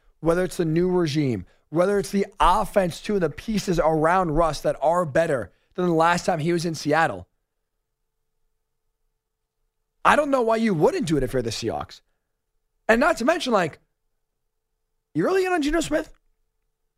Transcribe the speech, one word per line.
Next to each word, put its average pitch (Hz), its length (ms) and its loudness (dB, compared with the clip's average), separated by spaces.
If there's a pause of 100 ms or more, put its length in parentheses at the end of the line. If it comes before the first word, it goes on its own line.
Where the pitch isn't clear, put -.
(200)
whether 170 240 0
it's - 140 -6
the 175 80 0
new 170 260 0
regime, 147 540 0 (240)
whether 185 280 0
it's 190 140 -4
the 196 140 0 (160)
offense, 185 580 2
too, 208 200 -4
the 165 100 0
pieces 185 500 -4
around 160 520 2
Russ 151 280 0
that 151 220 -2
are 170 240 2
better 147 480 -2 (220)
than 180 100 -2
the 175 80 2
last 165 320 2
time 175 140 -2
he 160 120 -2
was 170 140 -2
in 165 100 -4
Seattle. 143 500 0 (2750)
I 196 140 6
don't 294 120 0
know 269 120 2
why 226 160 2
you 226 160 2
wouldn't 208 340 0
do 160 80 0
it 135 80 0
if 120 80 -4
you're 127 100 -2
the 117 100 -4
Seahawks. 90 500 -8 (880)
And 226 100 4
not 311 200 2
to 226 60 -2
mention, 302 280 0
like, 175 260 -2 (1300)
you 151 100 0
really 370 220 0
in 370 80 -2
on 339 80 0
Geno 302 180 0
Smith? 311 320 -4 (840)